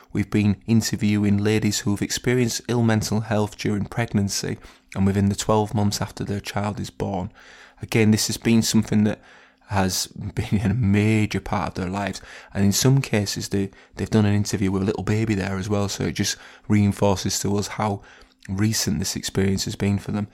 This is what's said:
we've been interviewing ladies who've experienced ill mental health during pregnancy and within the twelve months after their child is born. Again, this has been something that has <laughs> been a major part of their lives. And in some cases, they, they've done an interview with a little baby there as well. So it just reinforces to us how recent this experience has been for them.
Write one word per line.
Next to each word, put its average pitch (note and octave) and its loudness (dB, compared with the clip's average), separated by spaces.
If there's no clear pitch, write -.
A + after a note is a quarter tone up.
we've G#2 -2
been G#2 2
interviewing G#2 2
ladies G#2 2
who've G#2 -2
experienced B2 0
ill A#2+ 2
mental A2 2
health G#2 -2
during G#2 -2
pregnancy G2+ -2
and G2 0
within G2 4
the G2+ 0
twelve G#2+ 0
months G#2 0
after - -8
their G2 -6
child G2+ -6
is G2 -8
born. G2 -6
Again, A2 2
this G#2+ 2
has G#2+ -4
been A#2 2
something G#2+ 2
that G#2+ 0
has F#2+ -2
<laughs> - -12
been G#2+ -2
a - 2
major G#2 2
part - -4
of - -14
their F#2 -6
lives. - -4
And G2 0
in G2 4
some C3+ 4
cases, - -2
they, G2 -2
they've - -6
done A2 4
an G2+ 4
interview G2+ 0
with F#2+ 0
a - 0
little G2 -2
baby G#2+ 0
there F#2+ -4
as F#2+ -6
well. G2+ 0
So G2 -4
it F2+ -2
just - -2
reinforces G2+ 2
to - -2
us G2+ -2
how G#2 -4
recent G#2 0
this - -4
experience G2 -2
has G#2+ -6
been G2+ 0
for G2+ -8
them. G#2 -4